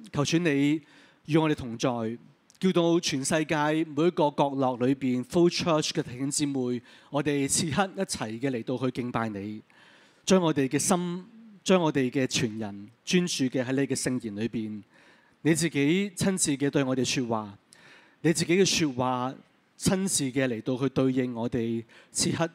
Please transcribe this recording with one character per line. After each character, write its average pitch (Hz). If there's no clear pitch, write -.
求 143
主 165
你 147
與 151
我 156
哋 151
同 120
在， 120
叫 185
到 170
全 135
世 156
界 156
每 156
一 180
個 147
角 143
落 131
裏 127
邊 127
flow 175
church 156
嘅 156
弟 123
兄 139
姊 147
妹， 123
我 147
哋 143
此 160
刻 190
一 196
齊 117
嘅 139
嚟 117
到 127
去 127
敬 123
拜 113
你， 104
將 190
我 156
哋 135
嘅 139
心， 180
將 185
我 156
哋 131
嘅 131
全 110
人 104
專 180
注 143
嘅 127
喺 123
你 135
嘅 135
聖 127
言 104
裏 110
邊。 107
你 156
自 160
己 170
親 190
自 151
嘅 139
對 143
我 131
哋 123
說 127
話， 107
你 160
自 165
己 170
嘅 190
說 156
話 127
親 190
自 -
嘅 131
嚟 110
到 131
去 131
對 131
應 127
我 117
哋 113
此 -
刻 165